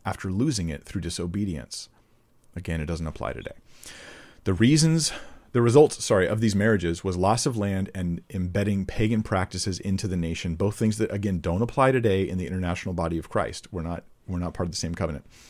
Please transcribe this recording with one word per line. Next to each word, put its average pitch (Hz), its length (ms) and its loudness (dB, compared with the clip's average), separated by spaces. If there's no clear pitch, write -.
after 98 260 -6
losing 104 380 0
it 73 160 -8
through - 160 -6
disobedience. 87 880 -6
Again, 85 260 -4
it 76 60 -4
doesn't 80 200 -4
apply 65 260 -6
today. - 220 -12
The 98 100 2
reasons, 156 580 4
the 120 100 2
results, 123 420 6
sorry, 95 240 4
of 110 120 0
these 110 140 2
marriages 98 480 2
was 92 140 -2
loss 98 280 2
of 127 120 0
land 98 380 -2
and 87 360 -4
embedding 98 560 0
pagan 110 360 0
practices 92 580 -2
into 98 260 -2
the 92 100 -2
nation, 85 380 -2
both 98 220 0
things 110 220 2
that, 110 140 0
again, 98 280 -2
don't 87 220 0
apply 131 280 2
today 107 380 4
in 92 100 -4
the 90 80 -4
international 90 480 -4
body 85 240 -2
of 76 120 -8
Christ. - 420 -4
We're 87 100 -6
not, 82 220 -6
we're 90 100 -4
not 87 160 -4
part 90 140 -2
of 80 40 -8
the - 60 -8
same 82 160 -4
covenant. 78 300 -4